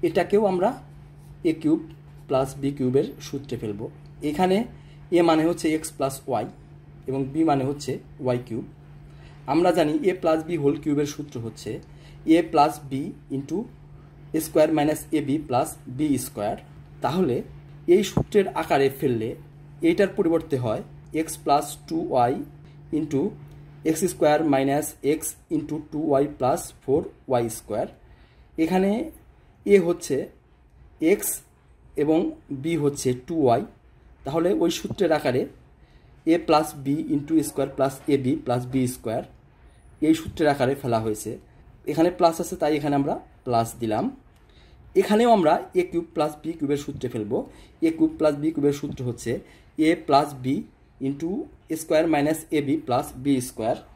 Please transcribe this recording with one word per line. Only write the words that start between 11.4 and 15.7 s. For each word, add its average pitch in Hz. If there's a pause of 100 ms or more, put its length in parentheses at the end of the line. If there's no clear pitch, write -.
হচ্ছে 110 (680)
এ - (140)
প্লাস 151 (180)
বি 135 (340)
into 139 (800)
এ 156
স্কয়ার 156 (100)
মাইনাস 147 (180)
এ -
বি 139 (120)
প্লাস 127 (300)